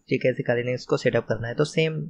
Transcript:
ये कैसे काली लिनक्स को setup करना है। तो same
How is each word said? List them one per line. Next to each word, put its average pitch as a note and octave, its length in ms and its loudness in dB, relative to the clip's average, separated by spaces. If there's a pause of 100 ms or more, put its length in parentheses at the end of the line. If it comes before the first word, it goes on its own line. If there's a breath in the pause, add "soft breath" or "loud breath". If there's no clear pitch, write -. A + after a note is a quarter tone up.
(120)
ये C3 60 2
कैसे B2+ 240 0
काली A#2+ 200 0
लिनक्स B2 240 -4
को D3 100 0
setup A#2 320 2
करना A2+ 200 -2
है। A#2+ 60 -6
तो D3+ 100 2
same D#3+ 460 0